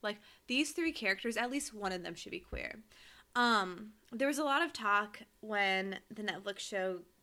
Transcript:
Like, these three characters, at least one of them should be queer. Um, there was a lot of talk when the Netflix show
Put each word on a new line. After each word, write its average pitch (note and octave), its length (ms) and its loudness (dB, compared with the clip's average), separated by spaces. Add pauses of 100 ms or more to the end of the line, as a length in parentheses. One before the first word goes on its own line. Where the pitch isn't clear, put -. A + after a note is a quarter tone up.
Like, G#3 140 -2 (320)
these C4+ 240 2
three E4 200 0
characters, A3 440 -2
at A#3+ 140 0
least C#4 240 -4
one G3+ 180 -2
of F3+ 100 -4
them E3+ 120 -8
should F#3+ 180 -10
be - 80 -6
queer. - 360 -8 (580)
Um, G#3+ 560 2 (200)
there B3+ 180 2
was C#4 100 0
a D#4 60 2
lot C#4+ 180 4
of E4+ 100 0
talk G#3 480 2 (200)
when G3 580 2 (120)
the A3 120 -8
Netflix G3 380 -4
show F#3 400 -2 (220)